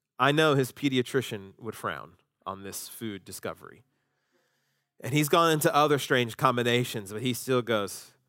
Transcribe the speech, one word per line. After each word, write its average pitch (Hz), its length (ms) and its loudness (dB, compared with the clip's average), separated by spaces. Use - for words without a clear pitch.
I 135 140 4
know 151 240 4
his 135 160 0
pediatrician 123 880 -2
would 110 160 -12
frown 80 360 -8
on 95 180 -10
this 95 240 -12
food 101 380 -10
discovery. - 580 -14
And 117 120 -6
he's 151 140 2
gone 170 240 6
into 156 240 2
other 147 240 4
strange 123 380 0
combinations, 120 760 0
but 110 100 -8
he 123 120 -2
still 127 280 0
goes, 107 520 -4